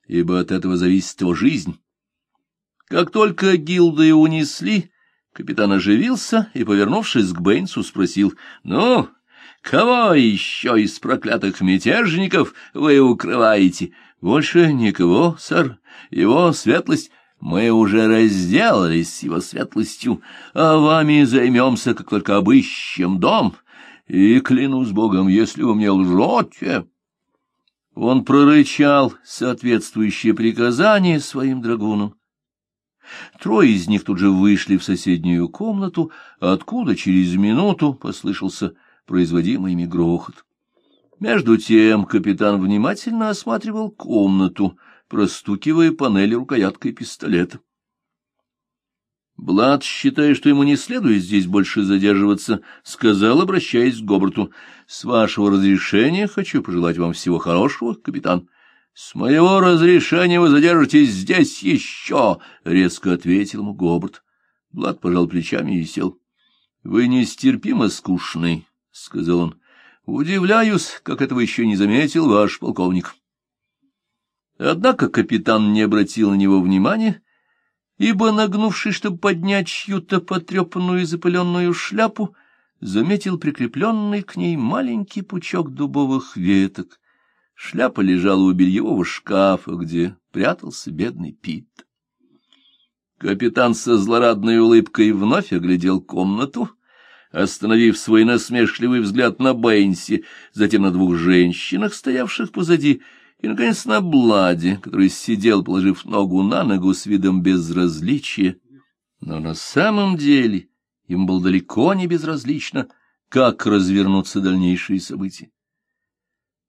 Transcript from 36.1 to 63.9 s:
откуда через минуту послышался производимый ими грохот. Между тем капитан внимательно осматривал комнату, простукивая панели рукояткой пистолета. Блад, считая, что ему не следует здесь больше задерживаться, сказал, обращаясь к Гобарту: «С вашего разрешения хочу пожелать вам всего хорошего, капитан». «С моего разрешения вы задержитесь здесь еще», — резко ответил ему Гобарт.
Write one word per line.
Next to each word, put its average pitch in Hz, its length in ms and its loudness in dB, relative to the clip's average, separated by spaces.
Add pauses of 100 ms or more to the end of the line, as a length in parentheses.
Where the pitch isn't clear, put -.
откуда 107 560 -2
через 92 400 0
минуту 143 580 0
послышался - 800 -8 (320)
производимый 90 680 0
ими 87 100 -4
грохот. 85 600 -4 (760)
Между 117 360 2
тем 110 480 4
капитан 101 560 0
внимательно 196 720 -2
осматривал 220 600 -6
комнату, 98 840 -2 (320)
простукивая 147 840 -2
панели 110 420 0
рукояткой 120 580 -2
пистолета. 98 680 -4 (1800)
Блад, 127 480 2
считая, 147 500 0
что - 140 0
ему 139 160 4
не 143 120 2
следует 143 460 0
здесь 95 240 0
больше 98 380 0
задерживаться, 101 800 2 (200)
сказал, 110 580 2
обращаясь 131 600 0
к 110 40 -12
Гобарту: 98 460 0 (380)
«С - 160 -16
вашего 107 480 0
разрешения 104 720 2
хочу 196 340 -4
пожелать 85 380 -2
вам 85 140 -2
всего 85 260 -4
хорошего, 107 560 -2
капитан». 92 540 -6 (500)
«С - 160 -20
моего 165 460 2
разрешения 175 800 4
вы 170 80 4
задержитесь 147 600 4
здесь 101 520 -2
еще», — - 760 -2 (240)
резко 90 480 0
ответил 92 480 -2
ему 104 140 -8
Гобарт. 87 500 -4 (480)